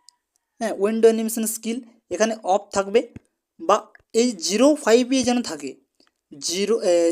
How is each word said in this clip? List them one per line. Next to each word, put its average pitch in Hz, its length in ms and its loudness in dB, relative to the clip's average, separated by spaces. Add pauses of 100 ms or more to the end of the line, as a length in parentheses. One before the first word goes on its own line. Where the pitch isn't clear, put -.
(600)
হ্যাঁ, 214 140 -4 (100)
উইন্ডো 226 240 4
অ্যানিমেশন 226 380 0
স্কিল 226 320 -6 (360)
এখানে 220 200 0 (100)
অফ 190 180 0 (140)
থাকবে 196 240 0 (600)
বা 180 180 2 (360)
এই 247 180 2
জিরো 208 440 0
ফাইভ 240 280 4 (100)
এ 269 100 2
যেন 247 180 0
থাকে, 147 300 -10 (760)
জিরো, 196 340 0
এ, 180 120 2 (180)